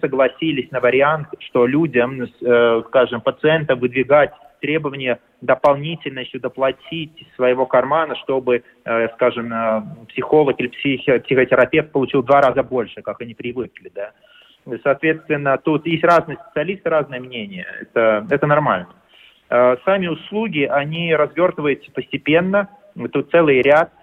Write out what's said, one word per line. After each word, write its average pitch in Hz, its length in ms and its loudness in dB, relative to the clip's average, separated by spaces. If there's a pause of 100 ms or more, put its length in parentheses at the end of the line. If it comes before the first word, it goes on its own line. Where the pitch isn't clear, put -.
согласились 135 720 -2
на 127 80 -4
вариант, 139 480 2 (100)
что - 260 0
людям, 131 580 0
э, 117 640 2
скажем, 123 320 2
пациентам 151 580 0
выдвигать 131 540 2 (280)
требования 139 580 -4 (240)
дополнительно 139 800 0
ещё - 200 -12
доплатить 135 800 -6
из - 160 -20
своего 127 300 2
кармана, 139 500 0
чтобы, 127 460 -2 (240)
э, 117 220 0
скажем, 117 440 -2
э, 113 300 -2 (260)
психолог 139 500 0
или 123 100 -4
психи-, 131 500 -2
психотерапевт 127 720 2
получил 135 300 0
в - 20 -2
два 139 160 4
раза 131 220 2
больше, 120 400 -6
как - 180 -10
они 117 140 -14
привыкли, 120 600 -10
да. 101 180 -12 (720)
Соответственно, 143 760 0
тут - 280 -2
есть 170 160 -2
разные 165 360 2
специалисты, 170 500 -6
разное 139 320 -2
мнение. 104 460 -12 (160)
Это, 110 480 0
это 143 160 0
нормально. 135 420 0 (640)
Э, 123 340 4
сами 190 220 0
услуги, 170 560 -6
они 156 520 -2
развёртываются 151 800 -2
постепенно. 180 800 -2 (420)
Тут 139 200 -4
целый 151 280 4
ряд, 147 320 4 (100)